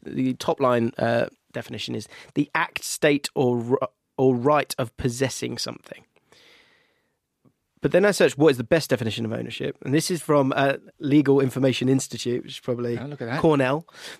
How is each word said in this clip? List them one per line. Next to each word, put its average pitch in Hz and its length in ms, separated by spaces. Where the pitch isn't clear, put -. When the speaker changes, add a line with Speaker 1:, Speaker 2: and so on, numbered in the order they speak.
Speaker 1:
the 131 300
top - 260
line, 120 380
uh, 117 280
definition 120 420
is 110 140
the 147 200
act, - 300
state, - 500
or 123 480
r-, - 60
or 131 180
right 139 440
of 120 180
possessing 123 640
something. - 460
But 143 100
then 185 140
I 208 80
searched 160 260
what 151 120
is 120 80
the 127 60
best 160 260
definition 113 340
of 110 80
ownership, 117 520
and 127 80
this 160 160
is 170 140
from, 139 320
uh, 139 200
Legal 139 400
Information 127 480
Institute, 123 560
which 135 80
is - 80
probably 120 360
Speaker 2:
Oh, 117 100
look 147 140
at 127 60
that. 131 140
Speaker 1:
Cornell. 143 480